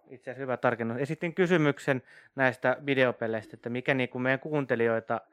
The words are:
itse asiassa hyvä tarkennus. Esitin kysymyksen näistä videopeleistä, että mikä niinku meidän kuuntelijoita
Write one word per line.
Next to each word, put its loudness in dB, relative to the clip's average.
itse -16
asiassa -12
hyvä -4
tarkennus. 0
Esitin -4
kysymyksen 2
näistä 2
videopeleistä, 0
että -10
mikä -2
niinku -2
meidän 0
kuuntelijoita 0